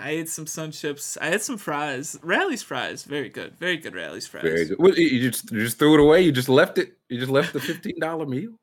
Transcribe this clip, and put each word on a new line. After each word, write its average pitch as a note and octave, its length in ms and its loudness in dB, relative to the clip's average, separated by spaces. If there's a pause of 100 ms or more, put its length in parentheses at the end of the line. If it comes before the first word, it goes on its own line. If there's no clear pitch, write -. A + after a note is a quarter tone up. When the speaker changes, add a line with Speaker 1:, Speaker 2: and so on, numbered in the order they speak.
Speaker 1:
I C#3+ 100 -10
ate D#3+ 180 -6
some D#3 200 -10
Sun D#3+ 240 -10
Chips. D3 480 -10
I - 60 -6
had G3 160 -2
some A#3+ 160 -8
fries. D3 640 -6
Rally's B3 400 -2
fries, A#2+ 400 -6
very C#3 240 -6
good. - 320 -12
Very F3 160 -2
good A2 180 -10
Rally's F2 320 -10
fries. - 160 -16
Speaker 2:
Very E2 220 0
good. E2 160 -4
What, F#3 180 8
you, E3+ 80 6
you B2 240 2
just, - 220 -8
you G#2+ 80 -2
just A#2 180 -2
threw D3+ 160 8
it D3+ 60 8
away? D3+ 220 8
You E3 100 4
just B2+ 160 0
left D#3 280 4
it? - 200 -4 (120)
You B2 120 -4
just C3 100 -4
left C#3+ 220 2
the - 80 -4
fifteen - 400 -6
dollar D#3+ 260 -4
meal? C#3+ 240 -6 (120)